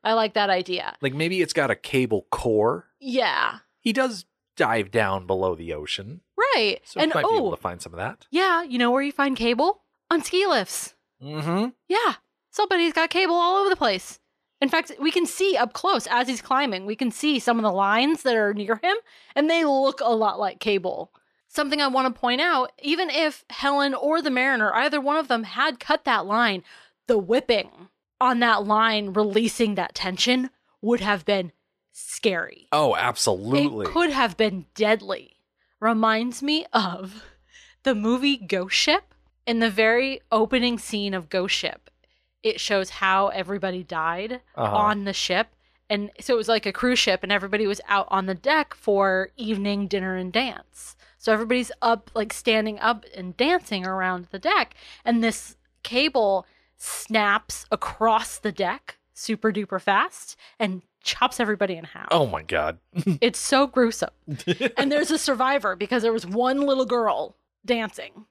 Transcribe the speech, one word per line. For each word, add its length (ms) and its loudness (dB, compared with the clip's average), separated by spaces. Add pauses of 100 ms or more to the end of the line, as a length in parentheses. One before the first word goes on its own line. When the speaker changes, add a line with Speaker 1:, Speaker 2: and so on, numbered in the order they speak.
Speaker 1:
I 100 0
like 220 0
that 140 2
idea. 520 -2
Speaker 2:
Like, 120 -2
maybe 280 0
it's 120 0
got 160 2
a 60 2
cable 560 0
core. 560 2 (120)
Speaker 1:
Yeah. 600 0 (220)
Speaker 2:
He 120 0
does 320 -2 (300)
dive 340 0
down 380 0
below 280 0
the 180 -10
ocean. 480 -10 (160)
Speaker 1:
Right. 480 2
Speaker 2:
So 160 -10
Speaker 1:
And, 100 2
Speaker 2:
we 100 0
might 80 0
be 60 2
able 120 0
Speaker 1:
oh, 40 -2
Speaker 2:
to 100 -8
find 200 -8
some 120 -16
of 40 -12
that. 340 -8
Speaker 1:
yeah, 320 0
you 140 -6
know 140 2
where 120 2
you 80 -4
find 240 0
cable? 460 0 (280)
On 140 2
ski 240 0
lifts. 480 -2 (260)
Speaker 2:
Mm-hmm. 480 -2 (200)
Speaker 1:
Yeah. 240 2 (380)
Somebody's 420 0
got 160 2
cable 260 2
all 220 2
over 120 2
the 60 2
place. 440 -2 (420)
In 80 0
fact, 300 0
we 120 0
can 160 2
see 280 0
up 180 0
close 360 -2
as 180 0
he's 140 -4
climbing, 460 -2
we 80 -6
can 160 -2
see 260 0
some 220 2
of 40 -2
the 80 2
lines 520 2
that 120 2
are 200 2
near 260 -2
him, 140 2 (400)
and 140 2
they 140 2
look 380 2
a 140 2
lot 240 0
like 200 -4
cable. 520 -2 (360)
Something 320 -2
I 80 2
wanna 240 2
point 300 -2
out, 300 0 (100)
even 300 0
if 400 -2
Helen 420 0
or 280 0
the 100 0
Mariner, 420 2
either 260 2
one 180 0
of 100 -2
them, 160 0
had 360 -2
cut 260 -2
that 200 0
line, 380 0 (420)
the 140 4
whipping 500 0 (500)
on 200 2
that 260 2
line, 480 2
releasing 640 2
that 180 -4
tension, 560 0 (320)
would 200 2
have 220 0
been 280 0 (400)
scary. 800 -4
Speaker 2:
Oh, 240 4
absolutely. 880 0
Speaker 1:
It 40 -2
could 220 2
have 260 0
been 280 -2 (100)
deadly. 600 -2 (440)
Reminds 640 0
me 320 0
of 500 -4 (600)
the 120 2
movie 420 2
Ghost 380 -4
Ship. 280 2 (420)
In 140 0
the 100 2
very 500 2 (120)
opening 460 2
scene 360 -4
of 160 -6
Ghost 260 0
Ship, 340 -8 (540)
it 160 -2
shows 300 0
how 400 2
everybody 520 -6
died 600 -6 (140)
Speaker 2:
Uh-huh. 200 0
Speaker 1:
on 300 2
the 80 -4
ship. 340 -2 (420)
And 300 -4
so 140 0
it 40 2
was 120 -2
like 160 2
a 80 -2
cruise 260 0
ship, 240 2
and 80 -2
everybody 340 0
was 220 -2
out 240 0
on 140 0
the 100 -2
deck 380 0
for 640 2
evening 500 -2
dinner 300 -4
and 160 -6
dance. 640 -6 (200)
So 140 0
everybody's 400 0 (100)
up, 320 0
like, 200 -4
standing 460 0
up 260 0 (100)
and 220 -12
dancing 500 0
around 440 -2
the 80 -10
deck. 360 0 (300)
And 180 2
this 320 -4 (260)
cable 640 2 (300)
snaps 960 -2
across 680 0
the 120 -4
deck 460 -6 (160)
super 380 -2
duper 300 -4
fast 540 0 (240)
and 220 -2 (220)
chops 360 0
everybody 360 0
in 100 -14
half. 260 -14
Speaker 2:
Oh 160 4
my 160 -6
God. 360 -2 (140)
<laughs> 280 0
Speaker 1:
It's 180 0
so 280 4
gruesome. 420 0 (180)
Speaker 2:
<laughs> 500 -2
Speaker 1:
And 140 2
there's 200 2
a 60 2
survivor 580 0
because 280 -2
there 100 4
was 140 -2
one 340 2
little 240 2
girl 500 0 (300)
dancing 640 -4